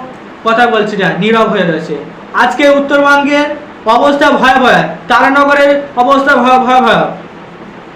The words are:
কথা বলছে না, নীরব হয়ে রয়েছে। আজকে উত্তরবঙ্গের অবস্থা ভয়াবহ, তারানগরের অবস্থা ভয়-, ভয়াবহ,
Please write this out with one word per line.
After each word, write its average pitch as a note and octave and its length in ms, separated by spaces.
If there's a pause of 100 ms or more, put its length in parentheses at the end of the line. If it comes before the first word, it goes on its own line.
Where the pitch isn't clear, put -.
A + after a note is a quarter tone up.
(440)
কথা A3+ 220
বলছে G#3 300
না, F#3 220
নীরব A3 280
হয়ে G3 160
রয়েছে। D#3 420 (300)
আজকে B3+ 340
উত্তরবঙ্গের C#4+ 880 (300)
অবস্থা C#4+ 440
ভয়াবহ, A#3+ 520 (260)
তারানগরের C#4+ 760 (140)
অবস্থা C4+ 400
ভয়-, B3+ 220
ভয়াবহ, A#3+ 460 (920)